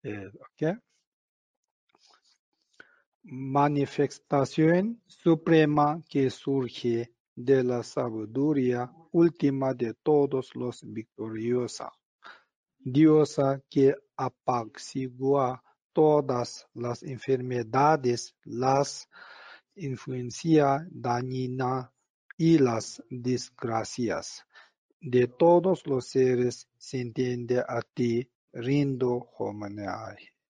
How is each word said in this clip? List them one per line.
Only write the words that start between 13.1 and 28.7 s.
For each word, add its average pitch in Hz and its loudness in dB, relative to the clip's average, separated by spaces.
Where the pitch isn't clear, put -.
que 139 4
apacigua 127 -4
todas 143 2
las 120 -8
enfermedades, 127 0
las 131 -2
influencia 139 0
dañina 127 -4
y 165 4
las 117 0
desgracias 117 -6
de 123 0
todos 170 2
los 131 -4
seres, 123 0
se - -10
entiende 123 -2
a 120 -6
ti, 120 -2
rindo 127 -2